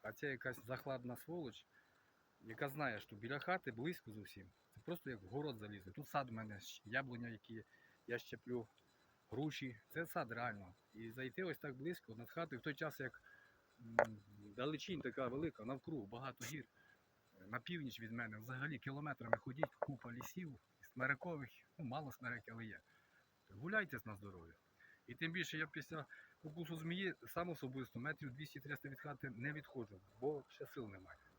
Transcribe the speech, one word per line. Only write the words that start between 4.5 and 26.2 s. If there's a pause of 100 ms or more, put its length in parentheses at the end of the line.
це
просто
як
в
город
залізли.
Тут
сад
в
мене,
щ-,
яблуня,
які... (440)
я
щеплю, (600)
груші, (100)
це
сад
реально. (180)
І
зайти
ось
так
близько
над
хатою,
в
той
час,
як, (580)
м, (320)
далечінь
така
велика,
навкруг
багато
гір, (840)
на
північ
від
мене
взагалі
кілометрами
ходіть,
купа
лісів, (340)
смерикових, (280)
ну,
мало
смерек,
але
є. (680)
Гуляйте
на
здоров'я. (540)
І
тим
більше
я
після (360)